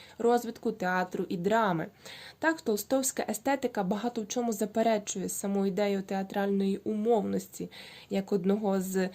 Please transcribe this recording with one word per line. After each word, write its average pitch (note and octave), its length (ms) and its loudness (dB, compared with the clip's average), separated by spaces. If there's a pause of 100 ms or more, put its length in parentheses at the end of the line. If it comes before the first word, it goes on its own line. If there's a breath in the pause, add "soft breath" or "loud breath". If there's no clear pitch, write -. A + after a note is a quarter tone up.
(180 loud breath)
розвитку A#3 540 2
театру F3+ 580 -2
і G3 80 -2
драми. G3 500 2 (520 loud breath)
Так, D#4+ 220 0
толстовська A#3+ 680 0
естетика B3 540 0
багато G#3+ 380 -2
в G#3 60 -6
чому A#3+ 260 -2
заперечує G#3 760 0
саму G3 360 0
ідею G3 360 0
театральної G3 760 0
умовності G3+ 920 0 (380 loud breath)
як G3 220 -2
одного G3 500 2
з F#3 340 0